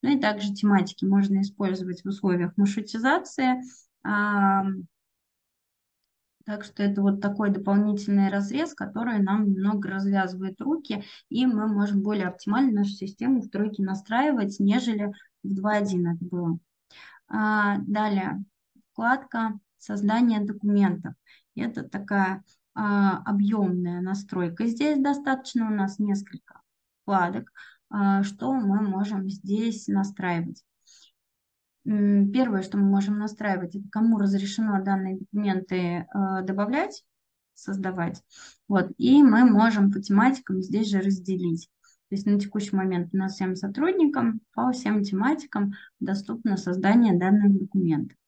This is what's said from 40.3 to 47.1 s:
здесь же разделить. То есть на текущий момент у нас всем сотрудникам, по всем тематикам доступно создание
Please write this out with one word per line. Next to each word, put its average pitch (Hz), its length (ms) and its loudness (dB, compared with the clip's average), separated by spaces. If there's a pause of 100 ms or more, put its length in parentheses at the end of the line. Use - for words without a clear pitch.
здесь 202 280 -2
же 196 120 0
разделить. 180 720 -2 (380)
То 196 60 -6
есть 202 120 -4
на 202 140 4
текущий 202 340 -6
момент 185 380 0
у 190 60 0
нас 190 160 -2
всем 185 200 -2
сотрудникам, 254 840 0 (140)
по 247 180 0
всем 208 300 0
тематикам 202 720 -2 (260)
доступно 202 560 -2
создание 190 600 4